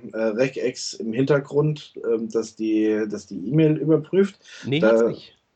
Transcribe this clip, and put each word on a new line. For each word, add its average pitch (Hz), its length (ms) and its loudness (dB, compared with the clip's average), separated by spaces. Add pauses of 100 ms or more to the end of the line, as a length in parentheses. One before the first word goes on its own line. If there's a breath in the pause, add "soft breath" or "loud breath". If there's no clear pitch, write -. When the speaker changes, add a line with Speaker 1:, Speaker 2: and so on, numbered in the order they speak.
(120)
Speaker 1:
äh, 107 60 -6
Regex 113 760 -2
im 113 180 -6
Hintergrund, 143 840 0 (100)
ähm, 113 260 -2
dass 110 260 -4
die, 107 520 0
dass 101 200 -10
die 92 200 -10
E-Mail 151 280 4
überprüft. 156 640 0 (240 loud breath)
Speaker 2:
Nee, 135 160 0
Speaker 1:
Da 110 80 4
Speaker 2:
hat's 113 160 6
nicht. - 340 -4 (180)